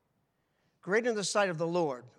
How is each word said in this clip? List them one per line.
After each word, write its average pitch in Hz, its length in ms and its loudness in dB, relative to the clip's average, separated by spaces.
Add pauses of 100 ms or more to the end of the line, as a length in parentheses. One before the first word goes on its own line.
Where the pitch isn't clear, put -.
(800)
Great 220 240 0
in 240 80 2
the 208 100 -2
sight 202 260 2
of 165 80 -4
the 165 100 -2
Lord. 151 380 0 (140)